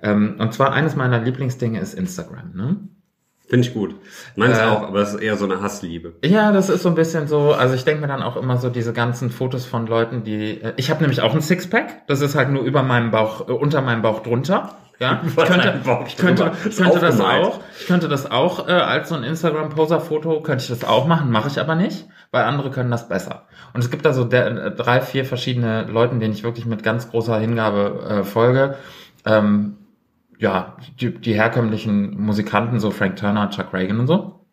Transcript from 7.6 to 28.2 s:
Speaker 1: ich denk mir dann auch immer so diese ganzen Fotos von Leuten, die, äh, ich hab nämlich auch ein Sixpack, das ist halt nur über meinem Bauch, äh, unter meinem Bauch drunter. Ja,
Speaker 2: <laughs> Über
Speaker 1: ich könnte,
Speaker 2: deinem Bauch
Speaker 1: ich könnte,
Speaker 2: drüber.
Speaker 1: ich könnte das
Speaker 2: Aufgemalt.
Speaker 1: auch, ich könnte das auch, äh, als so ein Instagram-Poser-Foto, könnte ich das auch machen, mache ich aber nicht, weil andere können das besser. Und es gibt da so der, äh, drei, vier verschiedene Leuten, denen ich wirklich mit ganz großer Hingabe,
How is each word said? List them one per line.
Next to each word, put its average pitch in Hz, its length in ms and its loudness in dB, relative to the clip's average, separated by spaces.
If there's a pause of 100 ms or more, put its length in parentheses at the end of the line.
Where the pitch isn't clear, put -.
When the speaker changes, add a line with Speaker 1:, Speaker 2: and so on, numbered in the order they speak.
Speaker 1:
ich 127 80 -2
denk 151 160 0
mir 147 80 -4
dann 139 160 -4
auch 120 140 -4
immer 127 200 0
so 127 120 0
diese 120 240 -4
ganzen 120 360 -2
Fotos 123 360 -4
von 117 220 -4
Leuten, 113 360 0
die, 107 380 -4
äh, 110 160 -6
ich 135 120 -2
hab 156 120 0
nämlich 139 200 2
auch 113 140 2
ein 156 60 0
Sixpack, - 680 -4
das 147 140 0
ist 143 140 -2
halt 135 140 2
nur 135 140 0
über 135 180 0
meinem 123 300 0
Bauch, 110 380 -2
äh, - 20 0
unter 143 300 0
meinem 120 200 -2
Bauch 107 220 0
drunter. 131 540 -2 (220)
Ja, 131 240 0
Speaker 2:
<laughs> 170 40 -2
Über 165 160 2
Speaker 1:
ich 147 60 2
könnte, 175 180 4
Speaker 2:
deinem 139 160 -2
Bauch 127 240 0
Speaker 1:
ich - 80 -12
könnte, - 280 4
Speaker 2:
drüber. 165 120 0 (140)
Speaker 1:
ich - 80 -8
könnte 175 220 6
das 160 200 4
Speaker 2:
Aufgemalt. 127 260 2
Speaker 1:
auch, 233 140 -2 (180)
ich - 100 -14
könnte 175 200 2
das 139 240 -2
auch, 143 380 0
äh, - 20 4
als 151 380 2
so 165 60 -2
ein 139 80 -6
Instagram-Poser-Foto, 156 1200 0
könnte 131 220 -2
ich - 60 -10
das 120 180 -4
auch 113 180 4
machen, 151 240 2
mache 117 200 2
ich - 100 -4
aber 160 160 0
nicht, 180 300 -2 (240)
weil 123 160 2
andere 139 260 -2
können 123 200 -2
das 120 180 -4
besser. - 380 -6 (260)
Und 120 100 0
es 120 80 -2
gibt 147 140 -2
da 151 80 4
so 131 100 2
der, 117 240 2
äh, 104 240 -4
drei, 123 300 2
vier 131 240 -4
verschiedene 120 680 -2
Leuten, 120 300 2
denen 110 120 0
ich 101 100 -8
wirklich 117 220 -6
mit 113 180 -4
ganz 117 260 -2
großer 113 280 0
Hingabe, 107 840 0